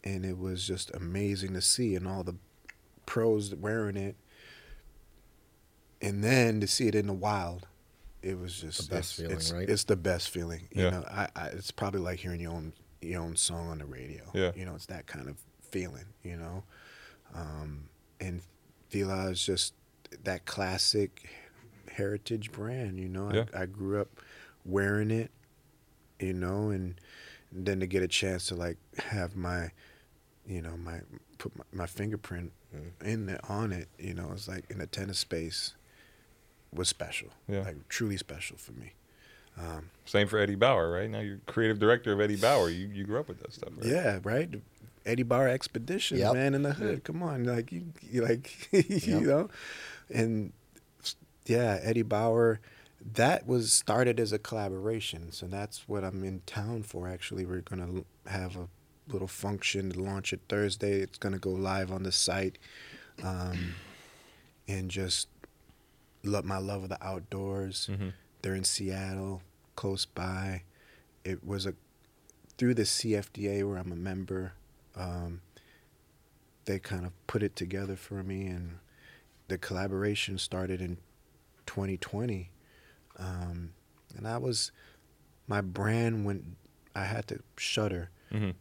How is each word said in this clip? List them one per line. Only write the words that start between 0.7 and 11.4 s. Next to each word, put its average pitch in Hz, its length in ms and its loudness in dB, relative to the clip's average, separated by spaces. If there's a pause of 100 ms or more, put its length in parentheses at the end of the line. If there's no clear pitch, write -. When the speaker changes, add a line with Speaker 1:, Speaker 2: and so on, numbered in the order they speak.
Speaker 1:
amazing 95 600 -2
to 90 80 0
see 110 340 4
and 92 120 -2
all 95 160 -4
the 87 120 -6 (680)
pros 107 500 2
wearing 104 420 -2
it. 98 180 -4 (1900)
And 101 220 0
then 117 380 8
to 98 60 4
see 120 200 4
it 104 80 6
in 104 120 6
the 98 60 0
wild, 92 540 0 (540)
it 95 160 -2
was 90 220 -6
just, 78 300 -6
Speaker 2:
The 85 60 -2
best 82 160 -2
Speaker 1:
it's, - 100 -8
Speaker 2:
feeling, 82 140 -2
Speaker 1:
it's, 80 160 -2
Speaker 2:
right? 90 180 -2
Speaker 1:
it's 104 160 4
the 107 100 4
best 87 340 0
feeling. 85 420 -6
You 95 140 4
Speaker 3:
Yeah. 90 60 6
Speaker 1:
know, 92 180 -2
I, 104 260 -4
I, 82 120 -6